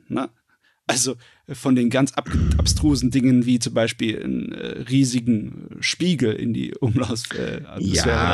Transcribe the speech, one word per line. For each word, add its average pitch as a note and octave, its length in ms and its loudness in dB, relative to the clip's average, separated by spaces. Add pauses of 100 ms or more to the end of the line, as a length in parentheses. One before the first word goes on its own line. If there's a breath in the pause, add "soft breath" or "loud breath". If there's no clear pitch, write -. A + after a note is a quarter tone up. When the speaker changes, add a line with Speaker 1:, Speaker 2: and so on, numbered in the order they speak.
Speaker 1:
ne? - 220 -4 (580)
Also, C3 280 0 (320 soft breath)
äh, C#3+ 80 -10
von C3 200 2
den A#2+ 140 4
ganz C3 240 2
ab-, - 160 -6 (280)
abstrusen C3 540 2
Dingen B2+ 340 4
wie B2 140 2
zum A#2 140 -4
Beispiel A2+ 480 -2
einen, B2+ 300 -4
äh, - 380 -10
riesigen A#2+ 880 0
Spiegel D3+ 540 0
in A2+ 200 -2
die - 220 -4
Umlaufs-, A#2 600 -2
äh, - 300 -6
Atmosphäre - 160 -10
Speaker 2:
Ja, E2+ 220 2 (300)